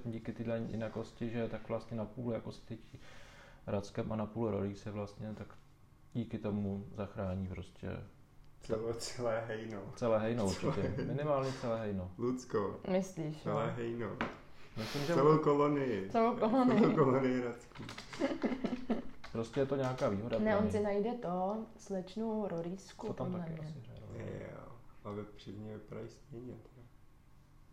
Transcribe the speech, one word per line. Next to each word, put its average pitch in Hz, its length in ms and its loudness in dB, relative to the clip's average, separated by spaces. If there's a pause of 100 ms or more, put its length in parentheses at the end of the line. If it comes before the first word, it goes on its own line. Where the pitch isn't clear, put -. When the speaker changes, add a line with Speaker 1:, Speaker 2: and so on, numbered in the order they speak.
Speaker 1:
díky 113 280 -6
téhle 117 260 -2
jinakosti, 113 680 -4
že 117 100 -2
je 113 100 0
tak 113 200 -6
vlastně 113 280 -2
napůl 117 360 -2
jako 110 180 -4
se - 160 -12
cítí - 320 -12 (680)
rackem 101 440 -2
a 107 40 -2
napůl 107 360 0
rorýs 98 340 0
je 107 60 -6
vlastně, 104 460 -6
tak 104 100 -10 (680)
díky 117 240 -2
tomu 101 480 0 (100)
zachrání 95 520 -2
prostě 92 500 -6 (640)
Speaker 2:
Celé, 113 320 -2
celé 117 540 -2
hejno. 110 320 -6 (160)
Speaker 1:
celé 110 240 6
hejno 113 260 2
určitě. - 260 2 (240)
Speaker 2:
Celé 127 120 0
Speaker 1:
Minimálně 139 440 2 (100)
celé 113 180 2
hejno. 98 380 -2
Speaker 2:
Lucko. 113 640 0 (120)
Speaker 3:
Myslíš, 160 520 0
Speaker 2:
Celé 110 240 2
Speaker 3:
no? 117 80 -2
Speaker 2:
hejno. 117 320 -2 (680)
Speaker 1:
Myslím, 113 280 -4
že 170 80 2
Speaker 2:
Celou 151 240 10
kolonii. 143 720 4
Speaker 3:
Celou 233 260 4
kolonii. 233 460 6
Speaker 2:
Celou 214 140 8
kolonii 131 480 6
racků. - 400 -6 (360)
Speaker 3:
<laughs> - 920 0 (220)
Speaker 1:
Prostě 117 260 -2
je 135 60 6
to 139 100 0
nějaká 131 340 2
výhoda 104 300 0
Speaker 3:
Ne, 214 120 4
Speaker 1:
pro 202 60 6
Speaker 3:
on 208 60 4
Speaker 1:
něj. 214 80 4
Speaker 3:
si 214 120 2
najde 202 300 2
to, 185 440 -2 (200)
slečnu 214 720 -4
Rorísku, 175 600 -6
Speaker 1:
To - 60 -2
tam 175 180 -4
Speaker 3:
podle 180 80 -2
Speaker 1:
taky 165 120 -6
Speaker 3:
mě. 156 80 -6 (100)
Speaker 1:
asi 147 100 -12
hraje 117 200 -14
roli. 104 520 -10
Speaker 2:
Jo, - 120 -12 (420)
ale 104 180 -6 (120)
všichni 107 380 -10
vypadají 110 360 -10
stejně 120 440 -12
teda. 113 300 -18 (880)